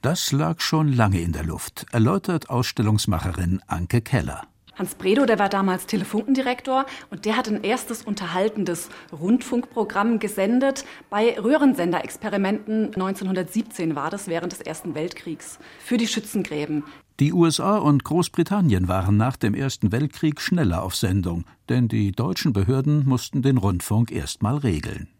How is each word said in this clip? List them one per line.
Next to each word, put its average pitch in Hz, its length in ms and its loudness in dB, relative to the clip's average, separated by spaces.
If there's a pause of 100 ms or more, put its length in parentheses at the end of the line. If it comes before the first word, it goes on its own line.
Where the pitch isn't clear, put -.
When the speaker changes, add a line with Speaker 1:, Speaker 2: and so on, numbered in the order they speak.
Speaker 1:
Das 156 280 0
lag 156 300 0
schon 156 320 2
lange 101 280 4
in 85 100 -2
der 80 140 -4
Luft, - 460 -8
erläutert 160 600 2
Ausstellungsmacherin 95 1120 0
Anke 87 360 -2
Keller. 73 420 -2 (320)
Speaker 2:
Hans - 200 -8
Bredow, 220 300 2
der 220 120 4
war 196 120 2
damals 196 360 0
Telefunkendirektor 262 1000 0 (240)
und 185 160 -12
der 220 100 0
hat 233 140 -2
ein 208 140 -2
erstes 220 400 -4
unterhaltendes 202 840 -4 (220)
Rundfunkprogramm 220 1080 0
gesendet 233 680 0 (240)
bei 220 280 2
Röhrensenderexperimenten. 208 1600 2
Neunzehnhundertsiebzehn 190 1000 -2
war 147 140 -4
das, 202 180 -8
während 170 260 -4
des - 80 -14
Ersten 160 340 -8
Weltkriegs, - 640 -8 (200)
für - 180 -2
die 226 100 0
Schützengräben. 151 760 -4 (360)
Speaker 1:
Die 151 140 4
U 170 120 6
S 160 140 2
A 202 180 2
und 143 280 4
Großbritannien 165 840 2
waren 95 300 2
nach 120 180 2
dem 107 180 0
Ersten 131 380 0
Weltkrieg 147 500 -2
schneller 113 400 0
auf 92 140 -6
Sendung, 90 480 0 (260)
denn 123 180 2
die 107 260 0
deutschen 156 400 0
Behörden 135 520 2
mussten 127 380 0
den 135 140 4
Rundfunk 101 540 2
erst 71 300 -6
mal 123 160 0
regeln. 98 520 -4 (100)